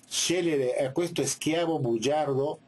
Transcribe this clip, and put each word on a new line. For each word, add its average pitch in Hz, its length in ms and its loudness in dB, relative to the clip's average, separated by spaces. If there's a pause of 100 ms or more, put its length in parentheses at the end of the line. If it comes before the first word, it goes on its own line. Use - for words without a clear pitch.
scegliere 160 680 0
a 135 160 0
questo 170 340 -2
schiavo 165 540 0
bugiardo 139 880 0